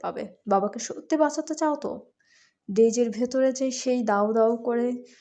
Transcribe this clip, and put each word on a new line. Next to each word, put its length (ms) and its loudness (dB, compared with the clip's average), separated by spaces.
পাবে? 260 -8
বাবাকে 320 0
সত্যি 380 -4
বাঁচাতে 380 2
চাও 200 0
তো?" 360 -8
ডেইজির 380 4
ভেতরে 420 0
যে 200 -2
সেই 320 -2
দাউ 300 2
দাউ 240 4
করে 460 -2